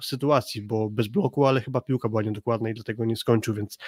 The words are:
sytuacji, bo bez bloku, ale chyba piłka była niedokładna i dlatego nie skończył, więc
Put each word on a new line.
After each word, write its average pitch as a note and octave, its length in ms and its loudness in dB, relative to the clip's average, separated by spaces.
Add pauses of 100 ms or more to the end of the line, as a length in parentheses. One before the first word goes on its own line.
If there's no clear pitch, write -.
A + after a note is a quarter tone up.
sytuacji, C3+ 600 0
bo G#2+ 280 -2
bez G#2+ 180 0
bloku, C#3+ 380 2
ale C3+ 140 4
chyba C3 200 -4
piłka B2 280 -2
była G#2+ 140 0
niedokładna A2 480 -2
i A2+ 40 -4
dlatego A2+ 300 -6
nie A2+ 120 0
skończył, A2+ 380 2
więc G#2 340 -6